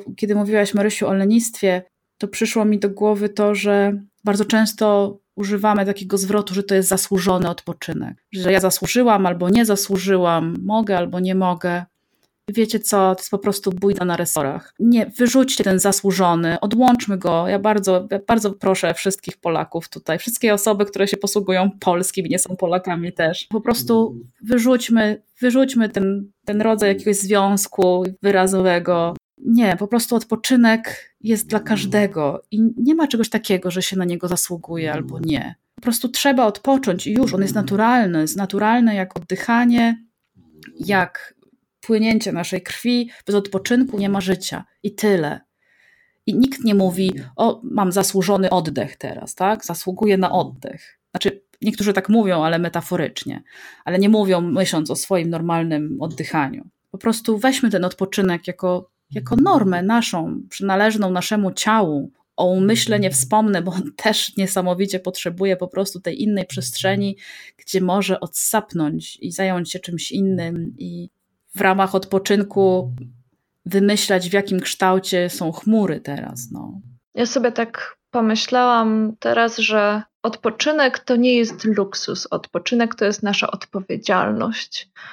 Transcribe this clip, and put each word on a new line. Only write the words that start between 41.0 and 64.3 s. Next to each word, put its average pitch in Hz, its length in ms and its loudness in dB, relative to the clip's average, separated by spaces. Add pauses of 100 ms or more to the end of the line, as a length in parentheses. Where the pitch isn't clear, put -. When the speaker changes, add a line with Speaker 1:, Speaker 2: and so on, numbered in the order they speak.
Speaker 1:
płynięcie 220 500 2
naszej - 300 -4
krwi. 240 480 -2 (160)
Bez 202 100 0
odpoczynku 202 640 0
nie 202 100 0
ma 196 120 0
życia - 440 -4 (180)
i 202 120 -6
tyle. 175 460 0 (840)
I - 100 -2
nikt 262 280 0
nie 208 120 2
mówi: 185 360 2 (240)
"O, - 280 0
mam 185 280 -2
zasłużony 190 580 0
oddech 160 480 -2
teraz, - 380 -12
tak? 208 300 -2
Zasługuję 190 520 0
na 190 140 0
oddech". - 680 -6 (120)
Znaczy, - 320 -4 (180)
niektórzy 208 320 0
tak 190 160 -2
mówią, 196 340 2
ale 165 160 0
metaforycznie. 170 840 -4 (420)
Ale 180 140 0
nie 202 100 4
mówią, 196 320 4
myśląc 170 500 0
o - 40 -4
swoim 170 340 -2
normalnym 165 720 -2
oddychaniu. 156 720 -6 (220)
Po 196 60 -12
prostu 226 400 -2
weźmy 262 320 2
ten 180 160 0
odpoczynek 185 640 -2
jako, 180 440 -4 (200)
jako 233 240 -4
normę 233 480 4
naszą, 196 640 0
przynależną 196 640 0
naszemu 185 400 -2
ciału. 185 600 0 (240)
O 180 100 0
umyśle 202 540 2
nie 190 100 0
wspomnę, 208 520 0
bo 175 100 -4
on 185 240 -6
też - 420 -2